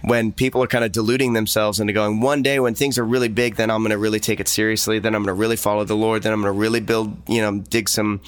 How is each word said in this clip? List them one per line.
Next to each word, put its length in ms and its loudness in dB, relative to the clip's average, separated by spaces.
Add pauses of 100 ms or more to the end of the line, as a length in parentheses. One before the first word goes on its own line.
when 300 2
people 300 0
are 40 2
kinda 240 0
deluding 420 0
themselves 480 0
into 140 0
going, 260 0
"One 220 2
day 180 0
when 140 2
things 240 0
are 60 0
really 240 2
big, 280 0
then 140 0
I'm 120 0
gonna 140 0
really 240 0
take 180 -2
it 100 -4
seriously. 500 0
Then 160 -2
I'm 80 0
gonna 100 -2
really 240 0
follow 280 0
the 120 -2
Lord. 280 0
Then 100 0
I'm 80 -2
gonna 100 0
really 280 0
build, 360 -2 (100)
you 140 0
know, 200 0
dig 280 -2
some, 400 0